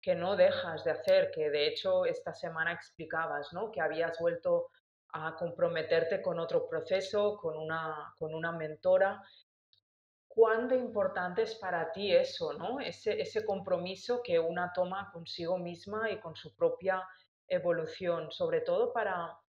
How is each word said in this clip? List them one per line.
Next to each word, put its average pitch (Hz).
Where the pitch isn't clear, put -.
que 180
no 180
dejas 180
de 165
hacer, 190
que 151
de 147
hecho 185
esta 165
semana 165
explicabas, 160
¿no? 214
Que 175
habías 160
vuelto 170
a 160
comprometerte 165
con 170
otro 165
proceso, 196
con 156
una, 156
con 156
una 165
mentora. 185
¿Cuán 226
de 262
importante 190
es 220
para 175
ti 196
eso, 165
¿no? 196
Ese, -
ese 214
compromiso 190
que 170
una 175
toma 185
consigo 170
misma 196
y 185
con 160
su -
propia 180
evolución, 170
sobre 165
todo 196
para 185